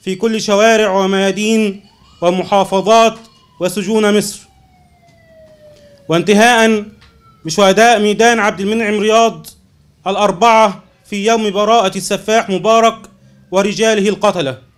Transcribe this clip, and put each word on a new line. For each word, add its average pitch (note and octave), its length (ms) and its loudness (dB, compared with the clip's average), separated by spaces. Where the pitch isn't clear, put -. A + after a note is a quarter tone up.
في F#3 120 -6
كل A3 260 -4
شوارع G#3+ 500 2
وميادين G3 880 -2
ومحافظات G3 960 0
وسجون G#3 580 -2
مصر، G3+ 220 -6
وانتهاءً G#3+ 760 2
بشهداء G3+ 540 2
ميدان G#3+ 400 2
عبد G3+ 220 -4
المنعم G#3+ 380 -4
رياض G#3+ 480 0
الأربعة G#3 760 2
في G3+ 200 -8
يوم A3 240 0
براءة G3+ 480 0
السفاح G#3 520 -4
مبارك A3 480 0
ورجاله G3+ 580 0
القتلة F3+ 480 -2